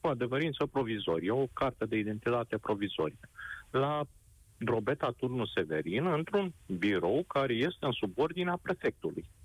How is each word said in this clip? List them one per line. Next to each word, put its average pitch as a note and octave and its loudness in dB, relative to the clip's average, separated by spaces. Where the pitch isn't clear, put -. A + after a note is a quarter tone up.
O E3+ -2
adeverință C3+ 0
provizorie, G2+ 0
o C3 2
carte B2 0
de A2 0
identitate A2 0
provizorie. G2+ -2
La C#3+ 2
Drobeta A#2 0
Turnu B2 0
Severin, E2 -2
într-un F3+ 0
birou G2 2
care C3+ 0
este B2 0
în C3 2
subordinea E3+ 0
prefectului. - -4